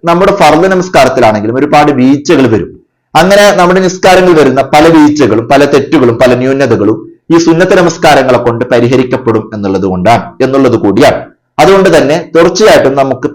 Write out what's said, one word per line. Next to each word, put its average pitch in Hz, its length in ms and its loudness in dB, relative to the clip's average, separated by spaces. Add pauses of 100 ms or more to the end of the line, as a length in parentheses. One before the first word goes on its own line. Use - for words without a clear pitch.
നമ്മുടെ 180 300 0
ഫർള് 160 320 2
നമസ്കാരത്തിലാണെങ്കിലും 127 880 0
ഒരുപാട് 147 360 0
വീഴ്ചകൾ 135 560 0
വരും. 104 320 -4 (360)
അങ്ങനെ 196 400 2
നമ്മുടെ 180 240 0
നിസ്കാരങ്ങൾ 185 540 0
വരുന്ന 135 280 2
പല 151 260 2
വീഴ്ചകളും 147 600 2
പല 143 180 2
തെറ്റുകളും 135 540 0
പല 123 140 2
ന്യൂനതകളും 120 800 -2 (240)
ഈ - 20 4
സുന്നത്ത് 175 400 0
നമസ്കാരങ്ങളെ 143 600 0
കൊണ്ട് 113 280 -4
പരിഹരിക്കപ്പെടും 123 880 -2
എന്നുള്ളത് 98 320 -6
കൊണ്ടാണ്, 95 580 -2
എന്നുള്ളത് 131 320 0
കൂടിയാണ്. 107 580 -2 (260)
അതുകൊണ്ട് 185 380 2
തന്നെ 147 380 -2
തീർച്ചയായിട്ടും 165 600 2
നമുക്ക് 135 400 -4